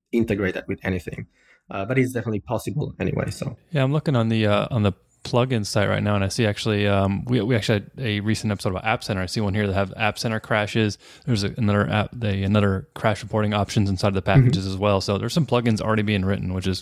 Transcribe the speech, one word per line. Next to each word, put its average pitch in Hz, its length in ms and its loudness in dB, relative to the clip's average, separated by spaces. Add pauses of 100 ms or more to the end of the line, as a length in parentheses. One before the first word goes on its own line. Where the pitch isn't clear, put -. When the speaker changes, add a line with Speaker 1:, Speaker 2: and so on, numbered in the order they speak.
(120)
Speaker 1:
integrate 104 440 0
that - 120 -8
with 98 140 -6
anything. - 460 -6 (440)
Uh, 98 140 -6
but 127 140 0
it's 131 140 0
definitely 113 260 -4
possible - 600 -6
anyway. - 300 -2
So - 260 -8 (140)
Speaker 2:
Yeah, 139 140 0
I'm 135 100 0
looking 151 220 0
on 113 140 2
the, 110 180 2
uh, 104 240 2
on 113 100 0
the 98 120 4 (300)
plugin 123 400 0
site 101 240 0
right 101 140 0
now, 104 140 2
and 98 80 2
I 95 60 0
see 117 180 0
actually, 104 400 0
um, 98 380 2
we, 123 160 0
we 120 140 0
actually 104 260 0
had - 180 -16
a 104 220 -2
recent 107 300 -2
episode 101 180 -2
about 92 160 -4
App 110 180 -2
Center. 98 180 -4
I 90 60 -4
see 113 120 -6
one 101 140 0
here 104 140 0
that 98 60 0
have 98 220 0
App 107 220 -2
Center 110 220 -4
crashes. 107 580 0 (300)
There's 104 160 0
a, - 140 -4
another 104 300 2
app, 107 240 0
they, 104 300 -2
another 98 540 2
crash 110 260 0
reporting 107 320 0
options 101 340 2
inside 98 200 0
of 98 80 2
the 92 80 -2
Speaker 1:
Mm-hmm. 104 180 8
Speaker 2:
packages 117 240 2
as 95 120 -4
well. 98 220 2
So 98 200 -2
there's 113 140 -4
some 160 120 2
plugins 117 340 2
already 110 220 0
being 104 240 0
written, 95 300 -2
which 92 100 -4
is 92 160 -2